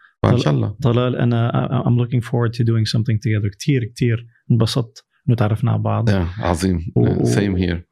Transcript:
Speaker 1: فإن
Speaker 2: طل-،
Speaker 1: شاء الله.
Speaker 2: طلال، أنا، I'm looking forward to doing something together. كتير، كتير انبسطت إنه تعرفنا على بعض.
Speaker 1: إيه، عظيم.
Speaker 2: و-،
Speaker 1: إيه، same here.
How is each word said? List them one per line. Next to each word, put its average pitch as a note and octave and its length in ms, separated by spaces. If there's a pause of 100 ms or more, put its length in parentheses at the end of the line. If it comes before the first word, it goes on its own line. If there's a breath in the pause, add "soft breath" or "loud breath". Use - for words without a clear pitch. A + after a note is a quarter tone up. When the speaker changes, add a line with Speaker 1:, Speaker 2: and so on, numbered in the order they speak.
(240 soft breath)
Speaker 1:
فإن G#2 120
Speaker 2:
طل-، A#2+ 80
Speaker 1:
شاء D3+ 100
الله. A2 280
Speaker 2:
طلال، B2 340
أنا، A#2+ 360 (340)
I'm A#2+ 200
looking A#2+ 160
forward A#2+ 300
to A#2 120
doing A2+ 340
something A2+ 180
together. G#2+ 360
كتير، C3+ 320
كتير A#2 440 (240 soft breath)
انبسطت A2+ 540 (220)
إنه B2 80
تعرفنا G#2+ 360
على G#2+ 100
بعض. G#2+ 280
Speaker 1:
إيه، F#2 180 (100)
عظيم. F2+ 420 (160)
Speaker 2:
و-، A#2+ 120
Speaker 1:
إيه، - 60 (100)
same G2+ 340
here. F2 240 (100)